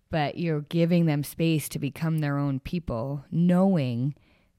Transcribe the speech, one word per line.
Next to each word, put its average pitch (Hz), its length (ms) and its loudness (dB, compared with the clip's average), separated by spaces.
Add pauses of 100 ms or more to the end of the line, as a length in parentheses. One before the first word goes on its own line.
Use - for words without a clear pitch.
but 151 280 -2
you're 160 240 -2
giving 170 440 2
them 147 160 2
space 160 460 -2
to - 100 -6
become 160 420 -4
their 143 180 -2
own 143 200 -2
people, 139 720 -6
knowing 165 840 2 (440)